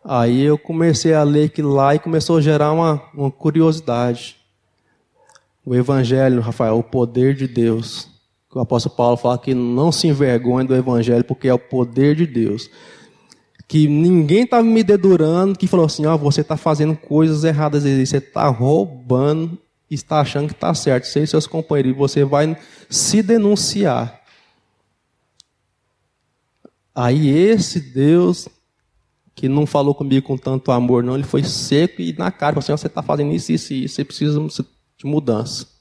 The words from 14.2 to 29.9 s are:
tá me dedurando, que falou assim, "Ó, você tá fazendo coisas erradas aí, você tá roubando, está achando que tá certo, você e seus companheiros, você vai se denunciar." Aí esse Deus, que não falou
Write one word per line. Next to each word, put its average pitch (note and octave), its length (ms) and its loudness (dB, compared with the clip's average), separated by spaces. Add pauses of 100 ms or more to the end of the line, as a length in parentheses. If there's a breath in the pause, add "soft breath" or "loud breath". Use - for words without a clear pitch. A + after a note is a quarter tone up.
tá A#3+ 160 2
me A3+ 200 4
dedurando, F#3 760 2
que F#3+ 120 -2
falou E3+ 180 2
assim, D3+ 200 -2
"Ó, D#3+ 100 2
você D3 260 0
tá D#3+ 140 -4
fazendo D#3 400 0
coisas D#3 480 0
erradas D3 400 0
aí, C3+ 200 2
você C3+ 160 -2
tá - 280 -2
roubando, C#3 1120 -2 (320)
está D3+ 300 -2
achando D3 280 -2
que - 60 -10
tá - 180 -4
certo, C3 320 -2
você - 180 -2
e D#3 40 -2
seus D#3 200 0
companheiros, C#3+ 480 -2
você C#3 300 0
vai D3 320 0 (320 loud breath)
se - 340 0
denunciar." G3+ 1000 0 (2750 soft breath)
Aí C3 340 0
esse F#3 500 2
Deus, D#3 680 0 (880)
que - 140 -4
não C#3+ 180 2
falou C#3+ 280 0